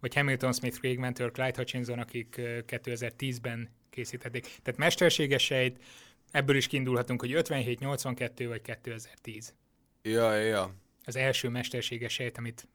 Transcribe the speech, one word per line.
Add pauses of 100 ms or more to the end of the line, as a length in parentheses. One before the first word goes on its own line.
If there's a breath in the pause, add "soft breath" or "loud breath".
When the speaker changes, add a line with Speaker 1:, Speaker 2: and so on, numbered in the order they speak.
Speaker 1:
vagy
Hamilton
Smith,
Craig
Venter,
Clyde
Hutchinson,
akik,
ö,
kétezer-tízben (220)
készítették. (200)
Tehát
mesterséges
sejt, (480 loud breath)
ebből
is
kiindulhatunk,
hogy
ötvenhét,
nyolcvankettő
vagy
kétezer-tíz. (480)
Speaker 2:
Ja,
ja,
ja. (320)
Speaker 1:
Az
első
mesterséges
sejt,
amit